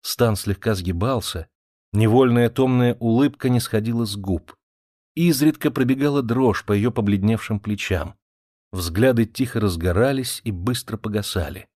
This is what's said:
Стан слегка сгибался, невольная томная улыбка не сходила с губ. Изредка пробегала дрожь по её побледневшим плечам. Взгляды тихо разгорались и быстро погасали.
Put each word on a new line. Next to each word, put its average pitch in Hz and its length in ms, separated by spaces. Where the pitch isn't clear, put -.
Стан 117 340
слегка 104 380
сгибался, 92 720
невольная 120 580
томная 123 480
улыбка 127 500
не 123 120
сходила 117 440
с 104 120
губ. 98 380
Изредка 156 560
пробегала 135 520
дрожь 117 420
по 104 80
её 104 180
побледневшим 104 720
плечам. 98 560
Взгляды 110 540
тихо 123 340
разгорались 104 840
и 113 60
быстро 107 460
погасали. 101 800